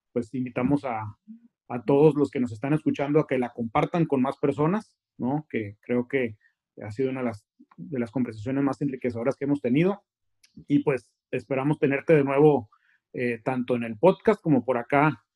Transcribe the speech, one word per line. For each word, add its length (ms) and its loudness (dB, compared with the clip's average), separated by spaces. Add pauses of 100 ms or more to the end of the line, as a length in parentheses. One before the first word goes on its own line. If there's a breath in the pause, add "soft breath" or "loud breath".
(120)
pues 220 -6
invitamos 500 -2
a, 320 -8 (520)
a 160 -8
todos 320 4
los 160 0
que 80 -4
nos 100 -2
están 220 -6
escuchando 480 0
a 80 -2
que 100 0
la 120 -2
compartan 560 -2
con 140 0
más 180 -2
personas, 580 -2 (200)
¿no? 320 -4
Que 320 -8
creo 280 -2
que 280 -2 (460)
ha 80 -10
sido 200 -4
una 100 -8
de 60 -2
las, 200 -8 (300)
de 240 -8
las 100 -4
conversaciones 540 -4
más 180 -2
enriquecedoras 540 -4
que 80 -8
hemos 160 -2
tenido. 420 0 (640)
Y, 140 2
pues, 280 -2 (220)
esperamos 480 -2
tenerte 340 2
de 120 6
nuevo, 460 4 (420)
eh, 320 -4
tanto 320 -2
en 80 -4
el 120 -8
podcast 460 2
como 220 2
por 140 0
acá 460 2 (100)